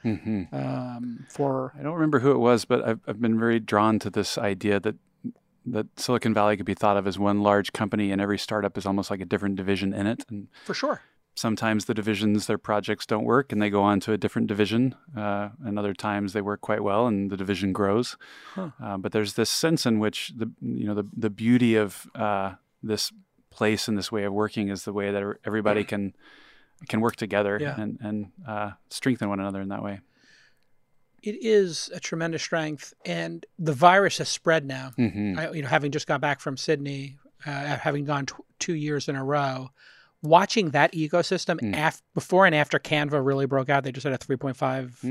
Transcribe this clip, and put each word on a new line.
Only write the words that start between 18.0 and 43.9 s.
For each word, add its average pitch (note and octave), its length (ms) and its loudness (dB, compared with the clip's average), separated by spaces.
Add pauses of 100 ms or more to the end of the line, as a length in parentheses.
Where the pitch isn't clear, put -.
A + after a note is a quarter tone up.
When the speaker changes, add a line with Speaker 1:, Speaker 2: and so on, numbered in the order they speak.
Speaker 2:
Huh. F#3 160 -8 (120)
Speaker 1:
Uh, G#2 160 -8
but F#2+ 140 -6
there's G#2+ 220 0
this A2+ 160 0
sense - 360 0
in A2+ 140 4
which G#2+ 380 -2
the, A2+ 120 -6 (120)
you B2 240 -4
know, G#2 80 -2
the, G#2 140 -2 (100)
the A2+ 140 0
beauty A2+ 440 4
of, G#2 400 -2
uh, G2 380 -2 (280)
this G#2+ 300 -4 (380)
place G#2+ 400 0
and G#2+ 80 0
this F#2 140 -4
way G#2+ 120 -2
of G2+ 80 -2
working G#2 380 -2
is G2 160 -6
the G#2 80 -6
way G2+ 180 -2
that G2+ 120 0 (200)
everybody G#2+ 400 2
can, G2+ 300 -4 (760)
can A2 140 0
work A2+ 140 2
together G2+ 440 0
Speaker 2:
Yeah. C#3+ 220 -6
Speaker 1:
and, G#2 200 -8
and, G#2 300 -8 (160)
uh, G#2 240 -6 (200)
strengthen A#2 380 -2
one G2+ 100 -4
another G2 220 -6
in G2 80 -8
that G#2 140 -8
way. G2+ 160 -8 (1200)
Speaker 2:
It G#3 200 -6
is G3+ 500 2
a F3 60 -10
tremendous E3 440 -4
strength, D#3 500 -4 (100)
and E3+ 400 -6 (140)
the D#3 160 0
virus F3 460 6
has D3+ 100 -4
spread D#3+ 360 0
now. C3 320 -8
Speaker 1:
Mm-hmm. G#2 420 0
Speaker 2:
I, D#3+ 120 -4
you D#3 120 -6
know, C3+ 40 -6
having C#3+ 240 2
just D3 140 -4
got D3 160 0
back D3 180 0
from C#3 160 -6
Sydney, C#3 600 -4 (280)
uh, D3+ 40 -8 (280)
having C#3+ 280 -2
gone C#3 220 -2
tw-, - 180 -16 (140)
two F3 160 -4
years D3 340 -4
in C#3 60 -4
a C3+ 80 -6
row, C3+ 480 -2 (500)
watching F3 500 6
that D3 220 4
ecosystem E3+ 640 0
Speaker 1:
Mm. G#2 160 -2 (120)
Speaker 2:
af-, - 160 -4 (100)
before F#3 320 6
and E3+ 80 6
after D3+ 240 2
Canva D3 480 0
really C#3 220 2
broke C3 220 0
out, C#3 140 4
they C3+ 80 -4